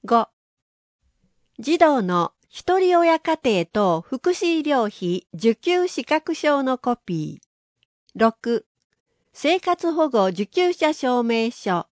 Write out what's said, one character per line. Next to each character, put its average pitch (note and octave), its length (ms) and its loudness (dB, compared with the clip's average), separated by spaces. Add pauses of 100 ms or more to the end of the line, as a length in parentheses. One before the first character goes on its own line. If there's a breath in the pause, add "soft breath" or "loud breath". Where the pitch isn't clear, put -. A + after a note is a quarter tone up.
五、 A3+ 240 0 (1300)
児 D4 180 0
童 D4+ 240 4
の F3+ 300 0 (160)
ひ - 160 -20
と F#4 160 2
り F4+ 160 2
親 E4 240 4
家 D#4+ 240 -2
庭 F#3+ 220 0
等 F3+ 360 0
福 - 280 -4
祉 E4+ 300 0
医 - 20 -4
療 C#4 260 0
費 F3+ 460 -6
受 G#3+ 240 0
給 F4+ 320 0
資 C4 160 -8
格 D#4 280 -2
証 C#4+ 300 0
の B3+ 140 -2
コ A#3+ 180 -2
ピ D#3 480 -8
ー。 - 40 -20 (680)
六、 A3+ 500 0 (680)
生 E4+ 260 0
活 F4 320 -2
保 D#4 160 0
護 A3 200 2
受 F#3+ 200 -4
給 F4+ 240 0
者 E4+ 220 0
証 B3 300 -2
明 A#3 280 -2
書。 F3+ 360 -4 (100)